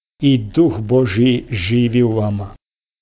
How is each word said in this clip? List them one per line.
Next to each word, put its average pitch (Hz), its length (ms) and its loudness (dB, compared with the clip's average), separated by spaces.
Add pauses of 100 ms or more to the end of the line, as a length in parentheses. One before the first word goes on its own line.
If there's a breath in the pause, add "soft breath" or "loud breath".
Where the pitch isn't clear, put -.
(220)
i 139 160 2
Duh 110 420 0
Božji 120 720 0
živi 117 540 0
u 113 80 2
vama.” 104 480 -4 (440)